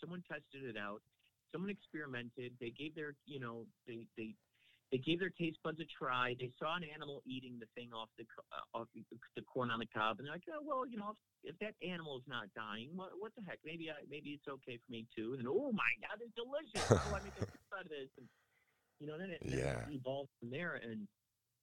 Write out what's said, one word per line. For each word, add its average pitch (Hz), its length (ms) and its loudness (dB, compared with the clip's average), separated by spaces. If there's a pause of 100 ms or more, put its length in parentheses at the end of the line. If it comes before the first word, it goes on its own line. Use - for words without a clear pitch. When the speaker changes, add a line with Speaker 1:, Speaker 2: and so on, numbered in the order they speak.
Speaker 1:
Someone 170 220 -4
tested 147 400 -6
it 117 140 -2
out. 104 260 -2 (480)
Someone 185 200 0
experimented. 123 880 -4
They 117 100 0
gave 151 240 -4
their, 147 220 -4 (100)
you 143 140 -6
know, 117 260 -4 (180)
they, 117 220 -6 (100)
they, 110 200 -2 (560)
they 131 60 8
gave 160 200 4
their 180 120 2
taste 160 340 0
buds 160 160 0
a 165 40 -4 (140)
try. 123 400 4
They 127 200 -2
saw 160 180 4
an 175 80 0 (100)
animal 143 320 -6
eating 127 320 -4
the 113 160 -10
thing 120 180 -8
off 113 240 -4
the 117 80 -6
co-, - 280 -14
uh, - 260 -4
off 113 160 -2
the, 117 80 -10 (320)
the 113 80 -4
corn 120 300 0
on 113 80 2
the 113 60 -2
cob, 110 340 4
and 139 60 -6
they're 151 80 -4
like, 180 100 -8 (100)
"Oh, 302 80 -4
well, 277 240 2
you 240 100 -6
know, 208 140 -2 (320)
if, 165 120 -8
if - 40 -12
that 214 160 -2 (100)
animal 165 340 -2
is 127 100 -8
not 120 260 0
dying, 110 400 -4
what, 185 240 -4
what 220 160 -6
the 240 80 -10
heck? 139 220 -4
Maybe 160 260 -4
I, 151 40 -2 (140)
maybe 147 220 -6
it's 143 160 -6
okay 135 320 -4
for - 140 -12
me 113 120 -2 (120)
too." 113 200 2
And, 120 120 0
"Oh 240 240 6
my 117 180 6 (100)
God, 214 220 -4
it's 233 140 -8
delicious! 262 520 0
How 76 220 10
do 82 60 2
I - 80 -2
make - 140 -8
a - 20 -4
Speaker 2:
<laughs> 101 100 0
Speaker 1:
soup - 240 -12
out 190 80 -2
of 180 60 -12
this?" 139 280 -4
And, 120 120 -14 (720)
you 147 80 -4
know, 151 100 -4
then 190 120 -4
it, 165 120 -4
then 65 160 2
it - 0 -
Speaker 2:
Yeah. 58 320 2
Speaker 1:
evolved 135 480 -2
from 120 120 -6
there, 156 260 0
and 110 320 -4 (540)